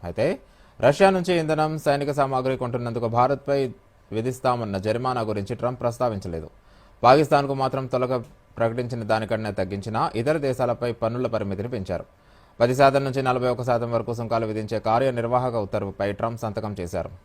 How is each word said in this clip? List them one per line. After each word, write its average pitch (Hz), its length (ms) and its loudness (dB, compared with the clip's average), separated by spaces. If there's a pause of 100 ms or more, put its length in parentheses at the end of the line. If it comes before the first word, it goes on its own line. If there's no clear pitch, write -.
అయితే, 110 340 -2 (420)
రష్యా 196 300 6
నుంచి 180 280 2
ఇంధనం, 156 400 0
సైనిక 143 320 0
సామాగ్రి 135 460 0
కొంటున్నందుకు 120 520 -4
భారత్పై 131 580 2 (460)
విధిస్తామన్న 117 680 -2
జరిమానా 120 420 -2
గురించి 107 360 -4
ట్రంప్ 120 240 -4
ప్రస్తావించలేదు. 98 720 -4 (520)
పాకిస్తాన్కు 139 520 6
మాత్రం 135 320 -2
తొలగ 127 360 0 (340)
ప్రకటించిన 117 460 -2
దానికన్నా 110 480 0
తగ్గించినా, 101 640 -2
ఇతర 135 220 0
దేశాలపై 123 560 -2
పన్నుల 120 340 -2
పరిమితిని 101 420 -2
పెంచారు. 95 360 -6 (560)
పది 120 140 4
శాతం 135 300 6
నుంచి 135 180 -2
నలభై 127 260 0
ఒక్క 123 140 0
శాతం 120 300 0
వరకు 117 220 -2
సుంకాలు 113 320 -2
విధించే 107 320 -4
కార్యనిర్వాహక 120 760 0
ఉత్తర్వుపై 101 580 -2
ట్రంప్ 113 280 -4
సంతకం 104 400 -6
చేశారు. 87 300 -6 (140)